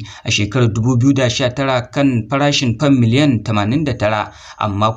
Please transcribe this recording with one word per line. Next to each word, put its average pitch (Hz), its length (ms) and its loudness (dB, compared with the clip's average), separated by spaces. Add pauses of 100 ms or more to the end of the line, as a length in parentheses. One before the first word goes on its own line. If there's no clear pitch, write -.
(240)
a 127 60 -6
shekarar 117 400 0
dubu 113 320 0
biyu 139 140 4
da 131 140 0
sha 127 200 -2
tara 131 420 -2
kan 135 380 0
farashin 139 500 0
fam 143 220 2
miliyan 120 420 2
tamanin 110 400 0
da 127 140 -2
tara, 107 340 -2 (280)
amma 107 380 0